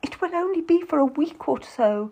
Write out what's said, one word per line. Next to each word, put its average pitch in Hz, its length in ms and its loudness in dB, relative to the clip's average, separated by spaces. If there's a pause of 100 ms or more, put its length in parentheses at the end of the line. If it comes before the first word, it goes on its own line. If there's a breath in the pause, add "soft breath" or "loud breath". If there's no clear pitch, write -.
It - 200 -10
will 349 140 -4
only 359 260 0
be 339 200 2
for 330 180 -2
a 277 60 6
week 294 420 -2
or 262 140 0
so 214 500 0